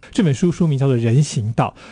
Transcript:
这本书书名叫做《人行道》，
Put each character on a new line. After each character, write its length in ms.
这 120
本 100
书 180
书 140
名 140
叫 80
做 120
《人 220
行 300
道》， 220